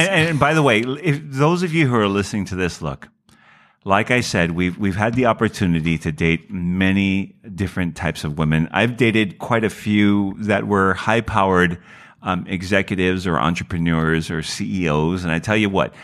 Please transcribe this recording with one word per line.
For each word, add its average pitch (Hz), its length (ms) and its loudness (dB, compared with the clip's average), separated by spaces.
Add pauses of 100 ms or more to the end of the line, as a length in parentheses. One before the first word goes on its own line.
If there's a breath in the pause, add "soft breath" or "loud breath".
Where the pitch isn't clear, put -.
and, 170 220 2
and 156 100 -2
by 143 140 2
the 160 100 4
way, 117 180 4
if 143 420 -2
those 147 380 0
of 175 120 -2
you 160 140 2
who 123 80 2
are 107 120 4
listening 98 380 -2
to 90 100 -8
this, 90 260 -4
look, 71 280 -10 (760 soft breath)
like 101 260 2
I 123 100 2
said, 85 300 0
we've, 90 260 -2
we've 98 180 -2
had 107 200 0
the 123 100 2
opportunity 87 760 2
to 82 120 -4
date 82 380 0
many 95 840 0 (180)
different 90 440 -4
types - 260 -6
of 76 140 -6
women. 80 340 0
I've 117 240 0
dated 110 440 2
quite 117 260 -2
a 101 40 2
few 101 680 2
that 104 280 0
were 95 260 4
high-powered, 98 840 2 (440 loud breath)
um, 90 260 -4
executives 92 800 -2
or 85 100 0
entrepreneurs 82 920 -2
or 82 100 -4
C 92 440 -6
E 80 40 0
Os. 82 340 0
And 82 100 -4
I 82 60 0
tell 107 180 -2
you 107 120 2
what, 90 240 0 (100)